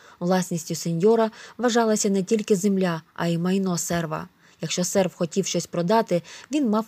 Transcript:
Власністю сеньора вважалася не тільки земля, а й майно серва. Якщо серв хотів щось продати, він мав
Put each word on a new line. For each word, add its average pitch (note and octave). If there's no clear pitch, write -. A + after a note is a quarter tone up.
Власністю F3+
сеньора G#3+
вважалася A3
не G3
тільки G#3+
земля, F#3
а E3+
й E3+
майно F#3
серва. E3
Якщо F3
серв F#3
хотів F3+
щось -
продати, F3
він C#4
мав G#3+